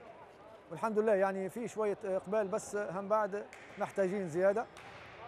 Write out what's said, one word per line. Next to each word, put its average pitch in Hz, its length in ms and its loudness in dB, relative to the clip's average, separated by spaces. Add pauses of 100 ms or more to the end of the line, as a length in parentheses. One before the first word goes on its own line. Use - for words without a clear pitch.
(720)
والحمد 208 280 0
لله 214 160 6
يعني 190 340 2
في 226 180 -6
شوية 202 380 0
إقبال، 190 420 0
بس 196 280 -4
هم 202 320 -4
بعد 208 380 2 (320)
محتاجين 196 520 0
زيادة. 196 360 4 (640)